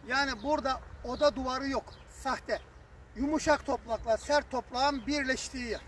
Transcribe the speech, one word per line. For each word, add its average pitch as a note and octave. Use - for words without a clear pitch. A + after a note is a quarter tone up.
Yani C4+
burada C4+
oda B3+
duvarı C4
yok. B3+
Sahte. -
Yumuşak D4
toprakla A3+
sert D4
toprağın B3+
birleştiği C4
yer. G#3